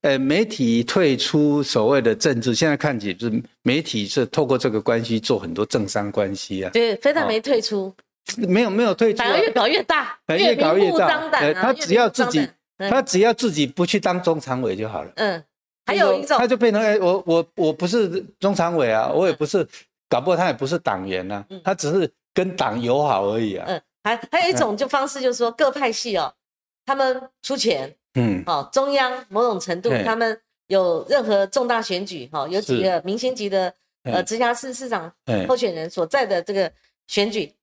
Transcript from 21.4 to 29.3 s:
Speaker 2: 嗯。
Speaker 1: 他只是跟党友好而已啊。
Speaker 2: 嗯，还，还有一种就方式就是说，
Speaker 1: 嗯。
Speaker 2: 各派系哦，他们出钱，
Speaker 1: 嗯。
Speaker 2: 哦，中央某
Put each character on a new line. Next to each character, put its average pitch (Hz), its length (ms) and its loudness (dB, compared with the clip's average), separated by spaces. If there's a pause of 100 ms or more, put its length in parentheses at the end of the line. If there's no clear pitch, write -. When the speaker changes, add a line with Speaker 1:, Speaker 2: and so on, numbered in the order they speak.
Speaker 2:
嗯。 190 120 -14
Speaker 1:
他 190 100 -2
只 151 200 -4
是 180 180 0 (240)
跟 185 220 -2
党 120 260 -2
友 123 180 2
好 101 300 0
而 110 80 -2
已 107 180 -2
啊。 85 120 -8
Speaker 2:
嗯， 170 120 -6 (220)
还， 226 140 0 (160)
还 339 160 2
有 370 40 0
一 - 60 0
种 214 180 0
就 262 120 -4
方 277 180 0
式 269 140 -8
就 254 120 0
是 240 60 -6
说， 233 100 0
Speaker 1:
嗯。 226 80 -6
Speaker 2:
各 285 140 2
派 269 220 -2
系 214 240 -4
哦， 151 180 -2 (500)
他 269 120 -2
们 262 340 -2 (120)
出 269 140 -4
钱， 139 380 -2 (200)
Speaker 1:
嗯。 104 300 0
Speaker 2:
哦， 147 280 -2
中 269 180 0
央 254 380 -2
某 208 140 0